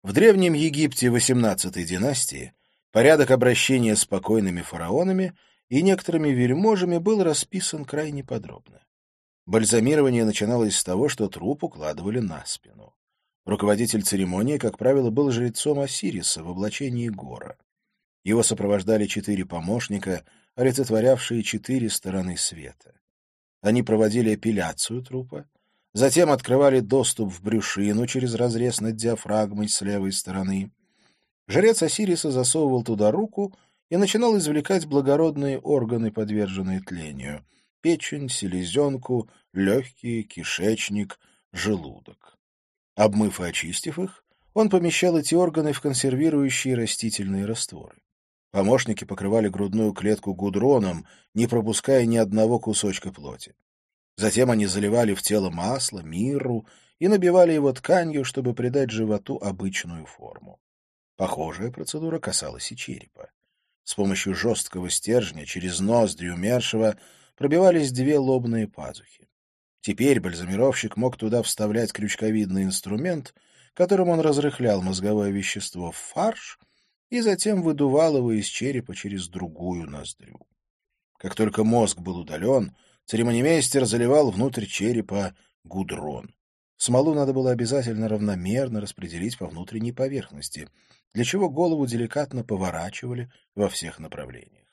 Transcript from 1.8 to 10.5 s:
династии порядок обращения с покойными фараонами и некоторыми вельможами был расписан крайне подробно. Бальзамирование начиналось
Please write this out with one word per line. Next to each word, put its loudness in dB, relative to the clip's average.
династии -4
порядок 6
обращения 4
с 0
покойными 0
фараонами -2
и 2
некоторыми 2
вельможами 4
был 2
расписан -2
крайне -6
подробно. -12
Бальзамирование 4
начиналось 0